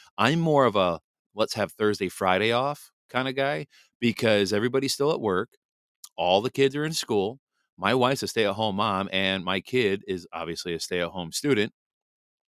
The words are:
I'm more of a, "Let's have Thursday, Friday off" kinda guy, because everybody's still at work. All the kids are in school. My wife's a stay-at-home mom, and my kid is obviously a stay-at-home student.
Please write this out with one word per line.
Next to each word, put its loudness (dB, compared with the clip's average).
I'm 2
more 4
of 2
a, 2
"Let's 0
have -2
Thursday, 0
Friday 0
off" -4
kinda -4
guy, -4
because 2
everybody's 0
still 0
at -4
work. -2
All 4
the -2
kids 2
are -4
in -6
school. -2
My 0
wife's 2
a -4
stay-at-home -2
mom, 0
and 0
my 0
kid 0
is -6
obviously -6
a -6
stay-at-home -6
student. 0